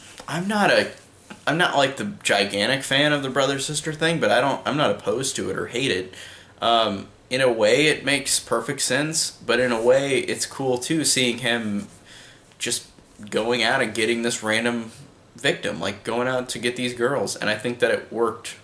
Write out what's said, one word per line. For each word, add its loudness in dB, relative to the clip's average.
I'm -4
not 4
a, 2
I'm 0
not, 2
like, 2
the -6
gigantic 2
fan 2
of 0
the -4
brother-sister -2
thing, 0
but 4
I 6
don't, 0
I'm -2
not 2
opposed -4
to -6
it -6
or -6
hate -2
it. -4
Um, 2
in -2
a 6
way, 4
it 0
makes 0
perfect -2
sense, -2
but 2
in 2
a 0
way, 4
it's -2
cool, -2
too, -2
seeing 2
him -2
just -6
going 0
out 2
and -2
getting 0
this -2
random 0
victim, -2
like, -6
going -2
out -2
to -8
get -2
these -4
girls, 0
and -6
I 2
think -4
that 2
it -4
worked -2